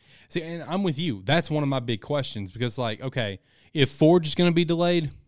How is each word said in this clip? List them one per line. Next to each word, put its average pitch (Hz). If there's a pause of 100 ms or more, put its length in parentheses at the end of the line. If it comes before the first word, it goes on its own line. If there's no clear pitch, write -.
(280)
See, 170
and 165
I'm 190
with 151
you. 123
That's 156
one 151
of 139
my 135
big 117
questions 113
because, 117
like, 113
okay, 113 (320)
if 143
Forge 160
is -
gonna 175
be 175
delayed, 170 (160)